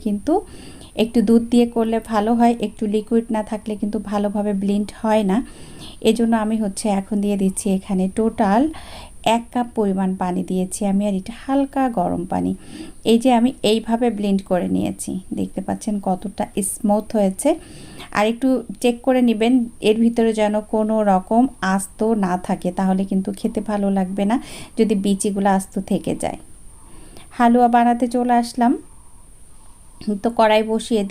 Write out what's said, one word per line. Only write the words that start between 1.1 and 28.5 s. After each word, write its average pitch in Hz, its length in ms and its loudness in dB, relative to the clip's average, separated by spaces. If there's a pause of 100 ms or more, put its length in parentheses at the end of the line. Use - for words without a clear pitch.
দুধ 226 140 6 (100)
দিয়ে 240 120 6 (100)
করলে 226 220 0 (140)
ভালো 214 280 2
হয়, 233 140 6 (140)
একটু 202 160 -8 (120)
লিকুইড 226 300 0 (100)
না 214 60 0 (100)
থাকলে 214 300 -6
কিন্তু 208 160 -4 (120)
ভালোভাবে 208 520 0
ব্লেন্ড 202 280 0 (120)
হয় 220 300 2
না। 202 60 2 (720)
এজন্য 233 240 2 (100)
আমি 220 200 -2
হচ্ছে 196 220 -4 (140)
এখন 208 240 -4
দিয়ে 202 180 0
দিচ্ছি 190 240 0 (120)
এখানে 190 260 -2 (140)
টোটাল 220 440 2 (720)
এক 233 80 -2 (100)
কাপ 240 140 -2 (120)
পরিমাণ 190 300 0 (120)
পানি 185 280 -2
দিয়েছি 185 320 -4 (100)
আমি, 196 180 2
আর 196 120 -2
এটা 233 120 -10 (100)
হালকা 277 400 0 (160)
গরম 175 220 -2 (100)
পানি। 180 200 0 (600)
এই 233 120 6
যে 262 60 4 (100)
আমি 247 100 4 (220)
এইভাবে 226 360 0 (100)
ব্লেন্ড 196 320 0
করে 185 260 0
নিয়েছি, 190 360 -4 (280)
দেখতে 190 280 -6
পাচ্ছেন 208 280 -4 (120)
কতটা 190 360 -4 (280)
স্মুথ 214 340 0 (120)
হয়েছে। 196 320 2 (680)
আর 208 140 4
একটু 233 160 -2 (340)
চেক 240 140 2 (100)
করে 254 240 4
নেবেন 226 240 2 (360)
এর 220 140 4
ভিতরে 226 360 4
যেন 208 160 2 (180)
কোনো 220 220 0 (160)
রকম 220 320 4 (320)
আস্ত - 240 -4 (260)
না 180 80 0 (140)
থাকে, 180 220 -2 (100)
তাহলে 190 220 2 (100)
কিন্তু 190 180 -2 (100)
খেতে 226 200 -4 (120)
ভালো 202 160 0 (100)
লাগবে 190 340 -2
না 240 40 2 (420)
যদি 220 160 4 (120)
বিচিগুলো 202 520 0
আস্ত - 180 -6 (160)
থেকে - 300 -2
যায়। - 180 -6 (960)
হালুয়া 240 380 6
বানাতে 240 300 4 (100)
চলে 247 260 0
আসলাম, 240 300 0 (1500)